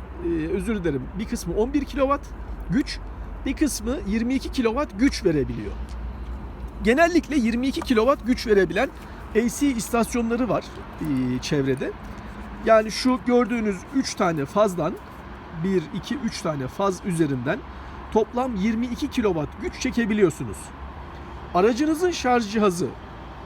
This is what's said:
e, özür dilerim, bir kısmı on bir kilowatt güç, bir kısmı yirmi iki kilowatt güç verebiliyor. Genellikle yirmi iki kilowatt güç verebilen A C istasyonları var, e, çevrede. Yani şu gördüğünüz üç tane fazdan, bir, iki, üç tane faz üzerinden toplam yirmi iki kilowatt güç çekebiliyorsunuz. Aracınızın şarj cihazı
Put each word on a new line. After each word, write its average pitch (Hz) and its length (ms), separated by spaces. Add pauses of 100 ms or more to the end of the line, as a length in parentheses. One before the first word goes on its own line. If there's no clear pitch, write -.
(260)
e, - 20
özür 175 560
dilerim, 139 200 (160)
bir 220 60
kısmı 175 300
on 233 180
bir 285 120
kilowatt 277 360 (480)
güç, 233 300 (460)
bir 269 100
kısmı 247 400 (120)
yirmi 226 260
iki - 180
kilowatt 226 480
güç 269 260
verebiliyor. 120 460 (1120)
Genellikle 302 520
yirmi 240 320
iki 320 140
kilowatt 247 440
güç 247 220
verebilen 196 420 (460)
A 226 140
C - 180
istasyonları 233 800
var, 151 140 (380)
e, 131 400
çevrede. 143 500 (760)
Yani 220 260
şu 254 340
gördüğünüz 233 520 (180)
üç 262 200
tane 165 300
fazdan, 185 480 (720)
bir, 185 200 (100)
iki, 196 240
üç 226 240
tane 143 260
faz 196 380
üzerinden 160 540 (520)
toplam 240 440
yirmi 220 300
iki 247 240
kilowatt 175 400 (120)
güç 359 180
çekebiliyorsunuz. 202 800 (960)
Aracınızın 302 580
şarj 240 400
cihazı 202 360 (580)